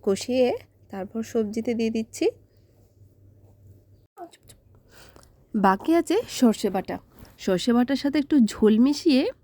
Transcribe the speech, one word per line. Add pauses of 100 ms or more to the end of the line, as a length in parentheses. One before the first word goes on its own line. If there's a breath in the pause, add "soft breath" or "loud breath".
কষিয়ে (420)
তারপর (120)
সবজিতে
দিয়ে
দিচ্ছি। (3250 soft breath)
বাকি
আছে (240)
সর্ষে
বাটা। (480 soft breath)
সর্ষে
বাটার
সাথে
একটু (160)
ঝোল (100)
মিশিয়ে (220)